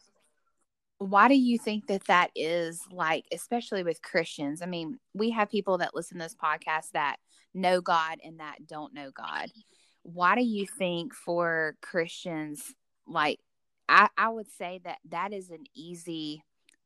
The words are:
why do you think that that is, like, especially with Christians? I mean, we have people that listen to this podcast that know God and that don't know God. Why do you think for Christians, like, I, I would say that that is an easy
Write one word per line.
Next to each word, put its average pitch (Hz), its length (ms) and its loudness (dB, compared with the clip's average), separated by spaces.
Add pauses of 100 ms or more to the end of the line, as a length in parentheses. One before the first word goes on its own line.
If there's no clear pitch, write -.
(1000)
why 196 300 8
do 277 60 8
you 240 240 4
think 214 280 -4
that 196 180 -2
that 180 300 6
is, 165 560 -2
like, 165 420 -2
especially 214 500 -4
with 170 200 -4
Christians? 160 580 -4
I 175 60 -8
mean, 170 320 -6 (160)
we 220 160 0
have 214 200 0
people 190 280 0
that 170 160 -4
listen 170 240 -8
to 165 60 -8
this 165 100 -12
podcast 160 580 -2
that 147 240 -2 (380)
know 185 260 2
God 165 420 0
and 160 180 -16
that 151 260 -14
don't 151 260 -12
know 139 180 -12
God. - 400 -8 (520)
Why 175 320 2
do 247 80 4
you 208 240 0
think 175 480 -4
for 165 640 0
Christians, 160 920 -6 (320)
like, 151 340 0 (480)
I, 196 300 8
I 214 100 2
would 226 220 -8
say 180 340 -10
that 175 140 -10 (100)
that 175 240 -4
is 185 160 -8
an 160 160 -16 (100)
easy 160 680 -10 (420)